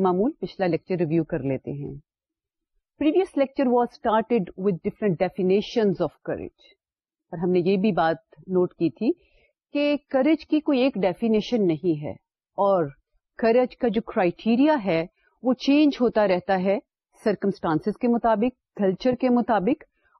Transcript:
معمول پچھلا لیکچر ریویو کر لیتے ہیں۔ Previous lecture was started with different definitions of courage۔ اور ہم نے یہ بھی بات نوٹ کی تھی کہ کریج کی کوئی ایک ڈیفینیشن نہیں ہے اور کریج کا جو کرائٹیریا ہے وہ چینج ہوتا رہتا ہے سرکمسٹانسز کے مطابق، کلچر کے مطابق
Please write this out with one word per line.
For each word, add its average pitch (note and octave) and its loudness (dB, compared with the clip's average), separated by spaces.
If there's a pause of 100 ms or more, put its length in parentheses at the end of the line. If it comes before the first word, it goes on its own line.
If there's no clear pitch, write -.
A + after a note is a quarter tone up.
معمول F#3+ 0
پچھلا - -6
لیکچر E3+ -2
ریویو E3 0
کر E3 -6
لیتے C3 -6
ہیں۔ C#3+ -10 (1120)
Previous D#4 0
lecture C4 0
was A#3+ 2
started A3 -2 (160)
with F#3+ 0
different G3+ -4 (100)
definitions G3 0
of - -6
courage۔ - -12 (500)
اور - -14
ہم F3 -2
نے F3+ 2
یہ F#3 2
بھی G3+ 0
بات E3 0 (220)
نوٹ F3+ -2
کی E3 -2
تھی A#3+ -2 (600)
کہ D4 0 (140)
کریج C#4+ 0
کی D#4 0
کوئی C#4+ 0
ایک C4 0
ڈیفینیشن G#3+ 0
نہیں D#3 -2
ہے A#2 -8 (440)
اور G3 0 (520)
کریج A#3+ 2
کا B3 -2
جو A3 -2
کرائٹیریا A3+ 0
ہے E3 0 (360)
وہ B3 0
چینج C#4+ 2
ہوتا G#3+ 2
رہتا F#3 0
ہے G3 0 (460)
سرکمسٹانسز G3 -2
کے B3 -2
مطابق، A#3 -2
کلچر G3+ 0
کے B3+ -2
مطابق A#3 0 (360)